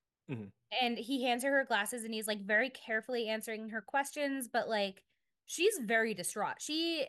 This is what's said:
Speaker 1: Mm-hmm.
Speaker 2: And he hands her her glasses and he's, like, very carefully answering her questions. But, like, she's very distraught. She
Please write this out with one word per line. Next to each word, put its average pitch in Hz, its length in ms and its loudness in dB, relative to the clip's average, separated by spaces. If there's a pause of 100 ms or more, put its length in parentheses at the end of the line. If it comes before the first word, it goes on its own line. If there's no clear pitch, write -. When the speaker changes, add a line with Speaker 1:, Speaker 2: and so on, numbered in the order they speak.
(300)
Speaker 1:
Mm-hmm. 110 140 -6 (380)
Speaker 2:
And 240 160 0
he 240 260 -2
hands 240 200 2
her 277 60 2
her 269 140 4
glasses 220 400 0
and 226 100 -6
he's, 214 120 -4
like, 208 140 -2
very 214 300 4
carefully 233 580 -2
answering 220 400 -4
her 220 140 -6
questions. 277 680 0
But, - 200 0
like, 202 360 0 (400)
she's 381 340 2
very 226 360 2
distraught. 180 480 -4
She 320 460 0